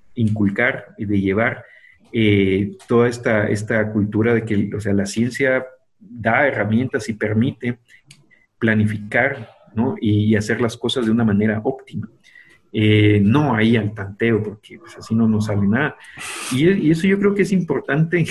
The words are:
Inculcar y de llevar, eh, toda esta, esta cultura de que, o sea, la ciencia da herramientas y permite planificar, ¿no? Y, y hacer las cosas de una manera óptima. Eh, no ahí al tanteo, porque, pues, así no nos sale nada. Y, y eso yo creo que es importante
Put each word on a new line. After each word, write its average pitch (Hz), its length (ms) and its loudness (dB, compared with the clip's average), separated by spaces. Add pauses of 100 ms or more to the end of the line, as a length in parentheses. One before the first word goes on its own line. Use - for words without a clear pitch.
(140)
Inculcar 107 840 -2
y 113 80 -8
de 101 160 -2
llevar, 101 420 -2 (480)
eh, 101 680 2 (100)
toda 120 180 4
esta, 117 420 0
esta 107 440 -2
cultura 107 400 0
de 110 140 0
que, 101 280 -2
o 104 60 -6
sea, 104 140 -2
la 101 100 0
ciencia 127 600 -2 (340)
da 120 460 0
herramientas 117 640 -2
y - 40 -4
permite 117 640 -2 (800)
planificar, 110 920 0 (240)
¿no? 123 260 -2
Y, 104 260 2
y 110 100 4
hacer 110 240 -2
las 117 160 -2
cosas 120 300 -2
de 110 40 0
una 117 140 2
manera 107 400 0
óptima. - 440 -8 (640)
Eh, 107 500 4
no 127 320 2
ahí 113 220 2
al 104 180 -2
tanteo, 101 480 -2
porque, 104 360 -12
pues, - 180 -20
así - 180 -6
no 113 140 2
nos 107 180 0
sale 98 200 0
nada. 127 300 0 (560)
Y, 139 180 2
y 196 200 2
eso 165 160 0
yo 196 120 2
creo 202 160 2
que 202 80 0
es 175 100 0
importante 160 800 0